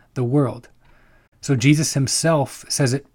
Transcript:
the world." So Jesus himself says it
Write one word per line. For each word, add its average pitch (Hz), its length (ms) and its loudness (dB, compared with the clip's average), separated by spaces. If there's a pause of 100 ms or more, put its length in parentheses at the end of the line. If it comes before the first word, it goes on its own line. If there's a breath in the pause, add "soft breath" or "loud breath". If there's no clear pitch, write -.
(140 soft breath)
the 127 100 -2
world." 120 440 -2 (720 soft breath)
So 143 140 0
Jesus 147 360 2
himself 143 760 0
says 131 260 0
it 139 200 -8